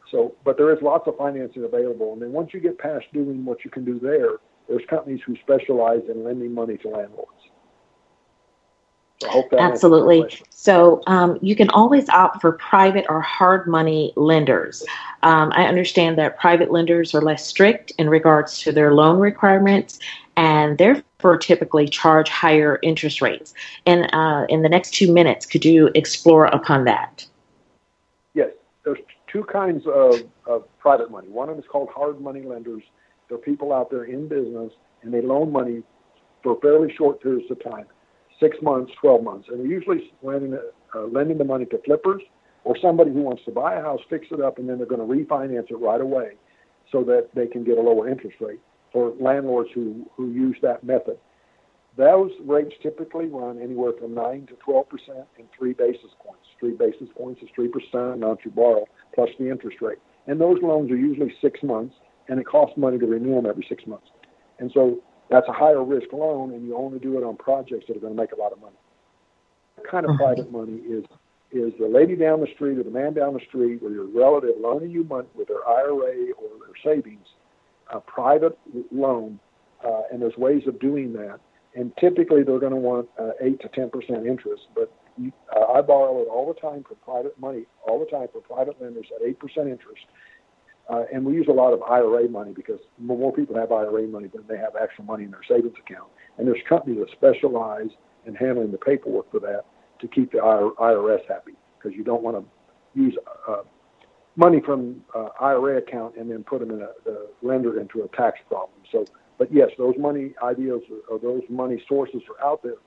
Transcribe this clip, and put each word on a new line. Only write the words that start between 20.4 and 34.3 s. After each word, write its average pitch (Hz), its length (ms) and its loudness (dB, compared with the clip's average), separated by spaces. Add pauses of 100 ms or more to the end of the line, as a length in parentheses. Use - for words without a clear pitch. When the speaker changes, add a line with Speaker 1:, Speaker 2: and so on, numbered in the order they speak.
Speaker 2:
therefore 190 600 6
typically 160 500 2
charge 156 420 4
higher 151 520 4
interest 156 400 -2
rates. - 320 -4 (320)
And, 175 280 4
uh, 156 340 2
in 160 140 2
the 156 80 4
next 175 220 2
two 185 200 4
minutes, 165 340 4
could - 200 -2
you 160 300 8
explore 156 500 6
upon 135 400 2
that? - 400 -2 (1080)
Speaker 1:
Yes. - 180 0 (320)
There's 143 160 -4 (280)
two 208 160 -6
kinds 190 420 -4
of, 131 360 6 (240)
of 117 200 -2 (140)
private 123 320 2
money. 95 160 -18
One 123 220 -8
of 156 60 -10
them 143 80 -14
is - 60 -20
called 139 200 -4
hard 143 320 -6
money 135 220 -12
lenders, 117 400 -14 (440)
there 120 100 -10
are - 40 -14
people 143 320 -4
out 127 160 -2
there 123 160 -8
in 135 220 -10
business, 117 440 -6 (300)